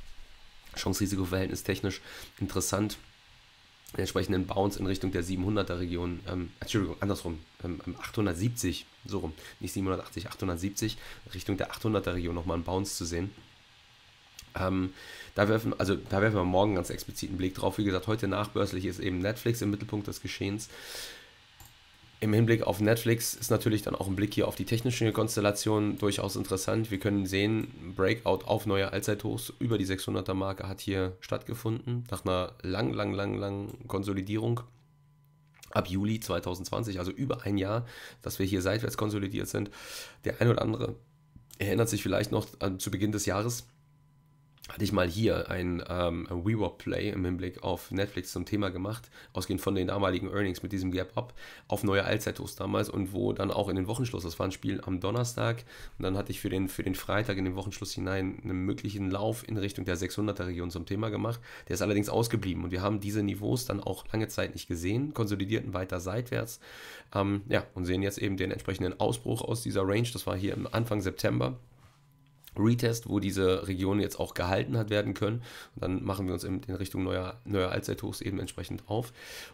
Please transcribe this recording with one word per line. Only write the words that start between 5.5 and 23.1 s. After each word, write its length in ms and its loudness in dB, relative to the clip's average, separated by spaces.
Region, 480 -2
ähm, 320 -4
Entschuldigung, 400 0
andersrum, 400 -2
ähm, 200 -4
ähm, 140 -6
achthundertsiebzig, 880 0
so 140 -4
rum, 140 -4
nicht 140 -6
siebenhundertachtzig, 560 -2
achthundertsiebzig, 680 -2
Richtung 220 -2
der 160 -2
achthunderter 420 2
Region 220 0
nochmal 180 0
einen 100 0
Bounce 320 0
zu 80 -4
sehen. 280 -2
Ähm, 400 0
da 140 6
werfen, 320 4
also 160 4
da 240 0
werfen 160 6
wir 80 4
morgen 320 4
ganz 140 -2
explizit 400 -6
einen 80 -4
Blick 180 0
drauf. 220 0
Wie 60 2
gesagt, 220 2
heute 220 0
nachbörslich 560 0
ist 160 -4
eben 180 0
Netflix 440 0
im 100 2
Mittelpunkt 340 -4
des 160 -8
Geschehens. 460 -4
Im 120 4
Hinblick 320 6
auf 160 2
Netflix 540 4